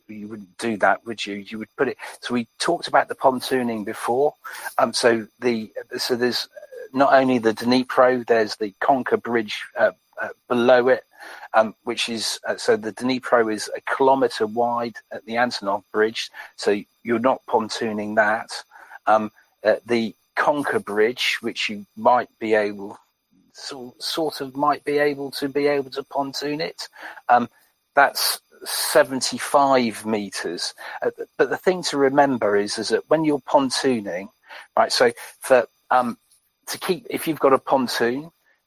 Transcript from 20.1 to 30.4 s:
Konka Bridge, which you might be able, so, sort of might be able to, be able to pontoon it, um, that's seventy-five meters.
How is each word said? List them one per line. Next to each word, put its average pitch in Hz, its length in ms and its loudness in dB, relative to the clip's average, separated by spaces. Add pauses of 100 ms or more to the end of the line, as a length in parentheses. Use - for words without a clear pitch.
Konka 139 480 -2
Bridge, 107 560 0
which - 280 -6
you 104 180 -10 (100)
might 117 320 2 (100)
be 110 160 0
able, 104 440 -2 (540)
so, 127 460 -14
sort - 420 -4
of 131 160 -10
might 143 280 0
be 147 140 0
able 143 340 -2
to, - 160 -6
be 143 180 0
able 139 240 0
to 135 120 -8
pontoon 143 580 -6
it, - 280 -10 (400)
um, 120 200 4 (460)
that's - 460 2 (240)
seventy-five 131 1400 2
meters. 101 680 -6 (280)